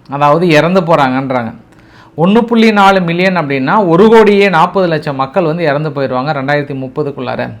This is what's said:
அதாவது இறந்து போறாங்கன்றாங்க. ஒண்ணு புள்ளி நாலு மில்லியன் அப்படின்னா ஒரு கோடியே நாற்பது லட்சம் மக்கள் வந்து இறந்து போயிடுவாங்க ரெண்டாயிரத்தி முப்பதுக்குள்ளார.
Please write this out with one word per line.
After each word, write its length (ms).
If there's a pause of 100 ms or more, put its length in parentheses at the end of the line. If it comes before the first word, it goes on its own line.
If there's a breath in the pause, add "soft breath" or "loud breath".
அதாவது 380
இறந்து 340
போறாங்கன்றாங்க. 720 (640 soft breath)
ஒண்ணு 240
புள்ளி 300
நாலு 300
மில்லியன் 360
அப்படின்னா 500
ஒரு 220
கோடியே 400
நாற்பது 380
லட்சம் 280
மக்கள் 280
வந்து 200
இறந்து 260
போயிடுவாங்க 420
ரெண்டாயிரத்தி 420
முப்பதுக்குள்ளார. 880